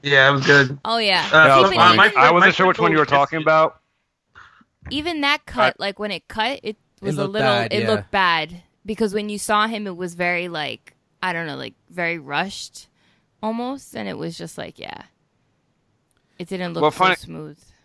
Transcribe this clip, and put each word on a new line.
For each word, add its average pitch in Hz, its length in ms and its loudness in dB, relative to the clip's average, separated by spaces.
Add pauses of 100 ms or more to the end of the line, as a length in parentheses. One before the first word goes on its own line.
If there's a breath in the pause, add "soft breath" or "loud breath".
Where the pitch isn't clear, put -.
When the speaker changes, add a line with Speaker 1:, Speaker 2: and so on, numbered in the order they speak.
Speaker 1:
Yeah, 139 260 4
it - 20 4
was 139 140 0
good. 143 400 4
Speaker 2:
Oh, 226 120 -2
yeah. 196 360 0
Speaker 1:
Uh, 156 120 8
Speaker 3:
Yeah, 139 100 8
it 135 40 8
was - 80 6
Speaker 1:
so - 40 2
Speaker 2:
See, - 60 0
but - 60 6
Speaker 3:
funny. 180 140 6
Speaker 1:
my, 196 100 6
Speaker 2:
even 135 140 2
Speaker 3:
I 151 100 6
wasn't 180 200 4
Speaker 1:
my - 20 -
Speaker 3:
sure 185 140 2
which 180 120 0
one 165 120 2
you 156 80 2
were 147 60 2
Speaker 1:
friend - 40 -12
Speaker 3:
talking 143 320 0
about. 156 380 2 (1080 soft breath)
Speaker 2:
even 302 320 -6
that 285 240 -2
cut, 214 300 0
Speaker 3:
I - 40 -20
Speaker 2:
like, 202 200 -8
when 208 120 -6
it 170 160 -10
cut, 233 360 -6
it 214 140 -10 (240)
Speaker 4:
It - 40 -14
Speaker 2:
was - 120 -4
a 202 60 -2
Speaker 4:
looked 196 100 -6
Speaker 2:
little, - 280 0
Speaker 4:
bad, 113 120 -4
Speaker 2:
it 214 80 0
Speaker 4:
yeah. - 60 -2
Speaker 2:
looked - 240 -2
bad 175 520 -2 (220)
because 214 280 -4
when 208 160 -4
you 208 80 -8
saw 214 300 0
him, 214 200 -8
it 180 100 -10
was 180 160 -8
very, 175 340 -4
like, 147 460 -10 (280)
I 185 120 -4
don't 165 140 -6
know, 139 100 -8
like, 127 160 -12 (160)
very 170 300 -6
rushed 147 680 -8 (540)
almost, 240 540 -8
and 214 120 -8
it 185 100 -10
was 165 200 -10
just 165 200 -14
like, - 220 -16
yeah, - 240 -14 (1400)
it 175 80 -12
didn't 180 260 -8
look 165 100 -2
Speaker 3:
Well, 151 80 0
Speaker 2:
so - 60 -16
Speaker 3:
funny 185 180 2
Speaker 2:
smooth. 156 440 -18 (240)